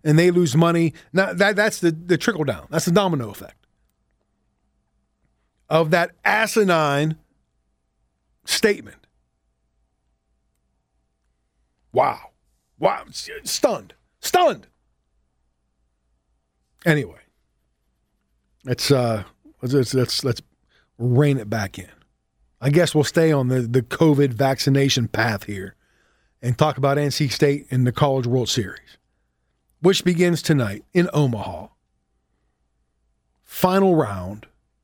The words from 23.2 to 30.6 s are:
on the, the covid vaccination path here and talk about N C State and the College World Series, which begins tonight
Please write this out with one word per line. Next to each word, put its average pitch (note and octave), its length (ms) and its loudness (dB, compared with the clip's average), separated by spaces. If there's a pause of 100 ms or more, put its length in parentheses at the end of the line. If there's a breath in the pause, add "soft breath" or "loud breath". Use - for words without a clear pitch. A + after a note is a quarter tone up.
on C3+ 180 0
the, B2+ 120 0
the A#2+ 200 0
covid C#3+ 520 2
vaccination C3+ 760 0
path A2+ 360 -4
here F#2+ 320 -12 (640)
and B2 160 -2
talk D3+ 200 0
about C#3 200 0
N D3 120 -2
C C#3 200 -2
State C#3+ 420 0
and B2+ 160 2
the B2+ 60 0
College C3+ 340 -2
World A#2+ 220 -2
Series, - 480 -8 (840)
which F#3 220 2
begins F3 380 2
tonight A2+ 420 -2 (100)